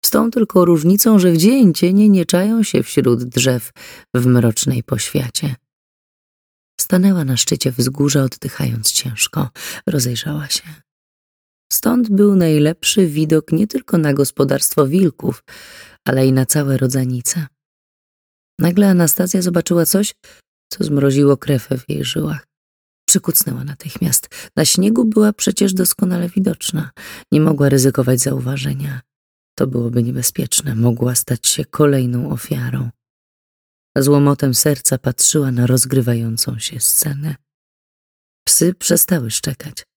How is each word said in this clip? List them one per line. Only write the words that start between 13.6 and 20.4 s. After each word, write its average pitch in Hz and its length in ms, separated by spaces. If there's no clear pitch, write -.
tylko - 300
na 151 160
gospodarstwo 139 720
wilków, 147 560
ale 131 220
i 135 40
na 131 140
całe 139 320
Rodzanice. 131 680
Nagle 175 300
Anastazja 180 520
zobaczyła 170 440
coś, 202 300